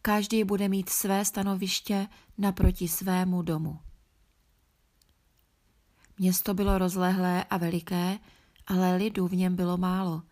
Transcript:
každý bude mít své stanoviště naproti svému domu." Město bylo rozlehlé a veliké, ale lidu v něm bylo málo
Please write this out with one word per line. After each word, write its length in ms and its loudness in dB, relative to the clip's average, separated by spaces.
každý 420 2
bude 260 0
mít 200 -2
své 360 0
stanoviště 840 -2
naproti 500 2
svému 540 0
domu." 380 -4
Město 360 2
bylo 240 2
rozlehlé 680 2
a 140 -4
veliké, 640 -2
ale 280 2
lidu 320 0
v 80 -2
něm 200 2
bylo 220 0
málo 540 -2